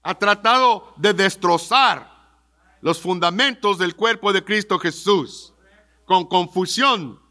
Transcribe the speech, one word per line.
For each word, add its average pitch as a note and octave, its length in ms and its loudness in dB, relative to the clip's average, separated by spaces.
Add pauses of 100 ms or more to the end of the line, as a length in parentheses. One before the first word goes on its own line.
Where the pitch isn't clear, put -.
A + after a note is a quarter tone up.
Ha F#3 140 -6
tratado A3 800 2
de F#3+ 160 2
destrozar F3+ 960 0 (680)
los D#3+ 180 -2
fundamentos F#3 760 -2
del F3 180 -2
cuerpo G#3+ 380 0
de F#3+ 100 0
Cristo G3+ 360 -2
Jesús F3 760 -4 (520)
con F#3 200 2
confusión F#3 1040 -2